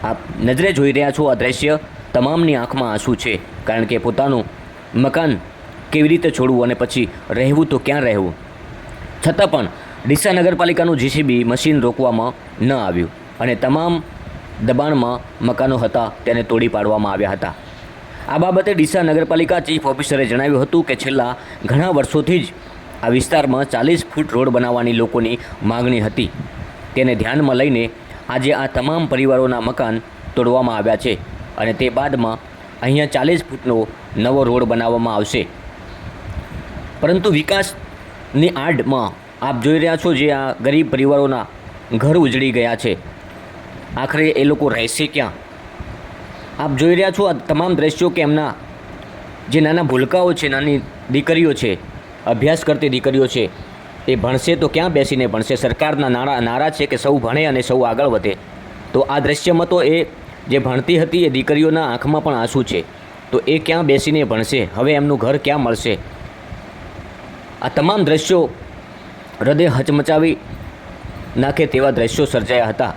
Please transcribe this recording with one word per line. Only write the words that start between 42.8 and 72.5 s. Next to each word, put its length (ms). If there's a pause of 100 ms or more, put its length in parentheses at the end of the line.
છે, 140 (1000)
આખરે 320
એ 140
લોકો 260
રહેશે 380
ક્યાં? 260 (1300)
આપ 180
જોઈ 180
રહ્યા 220
છો 100
આ 60 (140)
તમામ 280
દ્રશ્યો 340
કે 120
એમના 300 (960)
જે 120
નાના 220
ભૂલકાઓ 500
છે, 160
નાની 320 (300)
દીકરીઓ 420
છે, 180 (540)
અભ્યાસ 400
કરતી 240
દીકરીઓ 380
છે, 160 (640)
એ 80
ભણશે 400
તો 140
ક્યાં 240
બેસીને 340
ભણશે? 300
સરકારના 520
નાણાં, 340
નારા 280
છે 160
કે 100
સૌ 220
ભણે 280
અને 140
સૌ 220
આગળ 300
વધે, 200 (600)
તો 160
આ 100
દ્રશ્યમાં 480
તો 160
એ 140 (520)
જે 100
ભણતી 400
હતી 260
એ 40
દીકરીઓના 640
આંખમાં 320
પણ 180
આંસુ 220
છે, 200 (480)
તો 160
એ 120
ક્યાં 260
બેસીને 400
ભણશે? 500
હવે 180
એમનું 240
ઘર 200
ક્યાં 280
મળશે? 320 (1600)
આ 80
તમામ 360
દ્રશ્યો 380 (1000)
હૃદય 300
હચમચાવી 640 (1000)
નાખે 320
તેવા 240
દ્રશ્યો 340
સર્જાયા 480